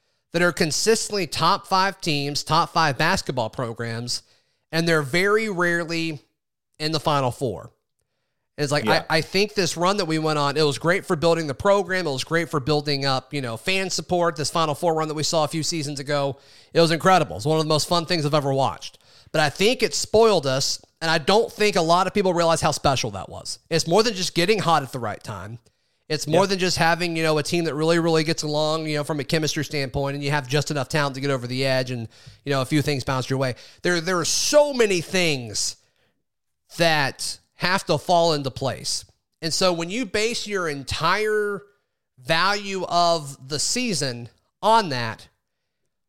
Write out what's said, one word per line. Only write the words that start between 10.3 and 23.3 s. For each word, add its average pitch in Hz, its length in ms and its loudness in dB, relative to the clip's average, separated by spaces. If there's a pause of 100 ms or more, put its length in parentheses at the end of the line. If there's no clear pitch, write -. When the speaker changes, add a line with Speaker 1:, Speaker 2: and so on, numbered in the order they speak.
Speaker 1:
on, 143 160 0
it 156 60 2
was 139 160 2
great 170 280 0
for 175 120 0
building 165 300 2
the 135 60 -4
program. 185 540 2
It 143 40 -2
was 131 120 -4
great 165 260 0
for 151 120 -2
building 147 420 0
up, 135 300 -2
you 143 80 -4
know, 113 160 -6
fan 190 320 -2
support. 170 480 0
This 147 120 -4
Final 160 240 0
Four 170 220 0
run 156 140 0
that 151 60 -6
we 151 80 -4
saw 156 200 0
a 143 60 0
few 160 140 -4
seasons 151 360 -4
ago, 139 380 -2 (360)
it 160 60 4
was 165 120 6
incredible. 160 440 4
It's 101 100 -8
one 160 140 2
of 156 60 0
the - 20 -2
most 156 220 0
fun 170 160 0
things 160 200 -2
I've 147 80 0
ever 139 200 0
watched. 131 460 -4 (340)
But 156 80 2
I 147 80 2
think 233 340 0
it 185 100 -2
spoiled 208 540 4
us, 135 340 -2 (200)
and 165 100 0
I 165 60 2
don't 190 340 2
think 208 240 2
a 185 60 4
lot 175 260 4
of 180 60 -6
people 190 200 2
realize 165 280 2
how 160 100 2
special 131 400 0
that 95 160 -10
was. - 320 -12 (100)